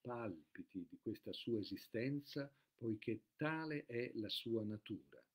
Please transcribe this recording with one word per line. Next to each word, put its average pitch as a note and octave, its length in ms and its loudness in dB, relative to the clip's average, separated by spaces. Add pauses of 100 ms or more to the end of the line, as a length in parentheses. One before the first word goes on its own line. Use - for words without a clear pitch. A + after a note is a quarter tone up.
palpiti G2 880 -4
di - 120 -14
questa G#2 320 -2
sua A2+ 260 2
esistenza, C3+ 880 0 (280)
poiché A2 460 0 (120)
tale D#3 520 0
è A#2+ 280 0
la G#2 140 0
sua A2+ 340 2
natura G#2 580 -4 (140)